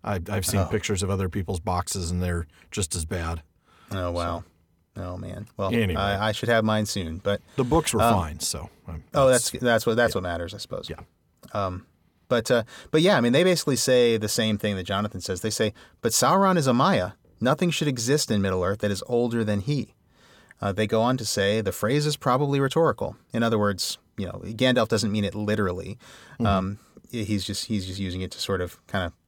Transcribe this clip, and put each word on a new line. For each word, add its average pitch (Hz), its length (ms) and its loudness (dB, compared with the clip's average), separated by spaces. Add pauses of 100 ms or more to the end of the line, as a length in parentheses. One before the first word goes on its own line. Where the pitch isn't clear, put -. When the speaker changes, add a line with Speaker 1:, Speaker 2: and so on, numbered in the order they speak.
Speaker 1:
I, 101 160 -2 (100)
I've 95 180 -2
seen 101 140 2
Speaker 2:
Oh. 90 40 4
Speaker 1:
pictures 104 380 -2
of 95 80 -2
other 95 180 0
people's 95 300 -4
boxes, 87 500 -4
and 90 140 -2
they're 87 240 -2 (240)
just - 240 -4
as 82 100 -4
bad. 82 380 -6 (480)
Speaker 2:
Oh, 92 200 -4
wow. 85 320 -4 (520)
Speaker 1:
So. 98 80 -10
Speaker 2:
Oh, 90 140 -10
man. 92 280 -10 (120)
Well, 98 140 0
Speaker 1:
Anyway. 110 300 2
Speaker 2:
I, 101 280 0
I - 20 0
should - 180 -4
have 113 140 4
mine 107 240 2
soon, 80 300 -6
but 101 240 -2 (160)
Speaker 1:
The 135 60 2
books 156 300 0
were 110 80 2
Speaker 2:
um, 117 140 4
Speaker 1:
fine, 78 240 -2
so, - 300 -6 (180)
um, 82 160 -10 (100)
Speaker 2:
Oh, 139 140 6
Speaker 1:
that's 123 240 4
Speaker 2:
that's, 123 120 -8
that's 117 220 4
what, 113 120 2
that's 117 180 2
Speaker 1:
yeah. - 20 0
Speaker 2:
what 92 60 -4
matters, 85 320 -6
I - 20 -12
suppose. - 320 -12
Speaker 1:
Yeah. - 120 -10 (520)
Speaker 2:
Um, 95 320 -4 (440)
but, 117 200 2
uh, 117 140 4 (260)
but 160 140 4
yeah, 190 120 6
I 127 60 4
mean, 120 120 4
they 151 100 6
basically 170 320 2
say 120 420 4
the 107 120 -2
same 110 280 0
thing 104 200 -2
that 92 80 -4
Jonathan 101 360 -2
says. 92 200 -6
They 107 100 -2
say, 110 220 0 (280)
"But 113 100 0
Sauron 185 460 4
is 147 80 2
a 127 80 4
Maia. 120 380 2 (280)
Nothing 151 300 2
should 156 180 -2
exist 131 440 0
in 104 100 2
Middle-earth 95 380 0
that 104 100 0
is 98 160 -4
older 120 380 0
than 104 160 0
he." 139 340 -4 (680)
Uh, 101 120 -2
they 104 160 0
go 110 160 2
on 127 140 2
to 120 80 -6
say, 104 360 2
"The 98 100 -2
phrase 143 360 0
is 147 100 -2
probably 139 420 0
rhetorical." 135 560 0 (160)
In 113 120 0
other 113 160 2
words, 101 400 -2 (180)
you 98 80 -6
know, 92 200 -10
Gandalf 117 420 2
doesn't 107 240 0
mean 104 140 0
it 92 100 -4
literally. 104 640 -4 (400)
Speaker 1:
Mm-hmm. 117 80 0
Speaker 2:
Um, 98 320 0 (320)
he's 104 340 -2
just, - 220 -6
he's 101 180 -2
just 92 140 -8
using 92 220 -4
it 92 100 -6
to - 80 -16
sort 98 220 -2
of 87 260 -8
kinda 90 240 -4 (160)